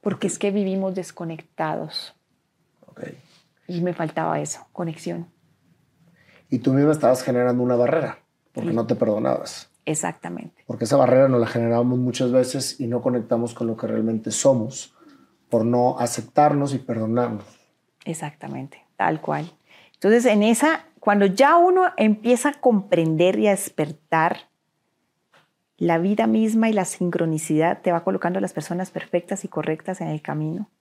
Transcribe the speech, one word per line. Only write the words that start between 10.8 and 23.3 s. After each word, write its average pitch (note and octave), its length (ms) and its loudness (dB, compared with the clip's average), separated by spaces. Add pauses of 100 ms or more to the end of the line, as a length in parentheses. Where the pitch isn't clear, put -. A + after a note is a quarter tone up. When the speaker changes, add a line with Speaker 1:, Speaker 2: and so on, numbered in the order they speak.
Speaker 2:
esa A2+ 120 2
barrera C3 320 6
nos B2+ 120 4
la A2+ 60 2
generábamos A#2+ 520 0
muchas B2+ 320 -2
veces B2+ 500 0
y C3 60 -4
no A#2+ 140 -2
conectamos A#2 540 -2
con A#2+ 120 -6
lo A2+ 100 -4
que A2+ 100 -8
realmente A2 440 -2
somos, - 640 0 (540)
por A2+ 160 2
no B2 340 2
aceptarnos C#3 760 0
y B2+ 40 -2
perdonarnos. A2+ 680 -4 (600)
Speaker 1:
Exactamente, C#3 800 -12 (140)
tal D#3+ 240 0
cual. D3+ 320 -6 (420)
Entonces, A#3 320 2
en G#3+ 160 4
esa, C4 420 2 (160)
cuando G3+ 260 4
ya C4 300 4
uno F4+ 260 6 (160)
empieza A3 520 2
a - 100 -6
comprender F3+ 760 2